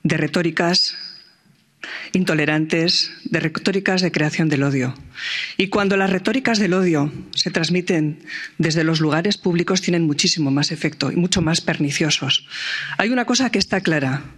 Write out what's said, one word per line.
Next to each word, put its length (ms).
de 140
retóricas 800
intolerantes, 960
de 160
retóricas 640
de 100
creación 360
del 140
odio. 320
Y 120
cuando 280
las 140
retóricas 480
del 160
odio 380
se 160
transmiten 680
desde 260
los 160
lugares 380
públicos, 420
tienen 220
muchísimo 480
más 220
efecto 380
y 60
mucho 240
más 200
perniciosos. 840
Hay 120
una 140
cosa 260
que 80
está 220
clara. 440